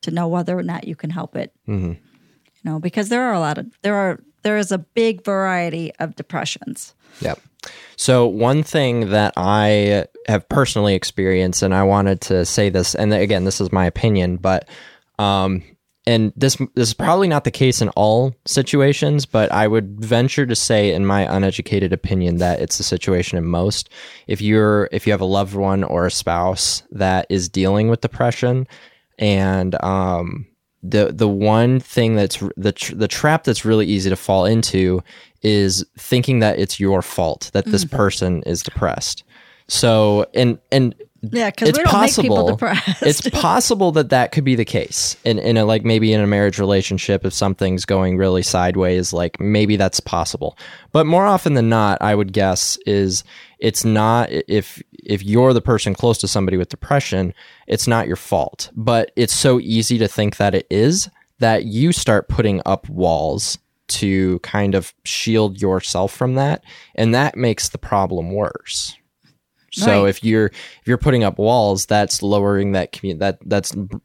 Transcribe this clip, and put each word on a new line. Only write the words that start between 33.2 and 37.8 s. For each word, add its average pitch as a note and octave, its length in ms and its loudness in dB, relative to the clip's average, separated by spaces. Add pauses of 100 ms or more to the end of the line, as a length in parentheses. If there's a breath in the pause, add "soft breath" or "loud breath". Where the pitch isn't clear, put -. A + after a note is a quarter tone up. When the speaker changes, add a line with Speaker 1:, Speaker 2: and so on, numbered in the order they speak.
Speaker 2:
that's A#2 180 0
really G#2+ 220 4
easy F#2+ 240 0
to F#2+ 80 0
fall F#2+ 280 2
into F#2+ 560 2 (400 loud breath)
is G2 440 0 (120)
thinking B2+ 420 0
that G#2+ 200 2
it's - 180 -2
your G2 240 2
fault - 520 -4
that G2+ 120 0
this G2 200 0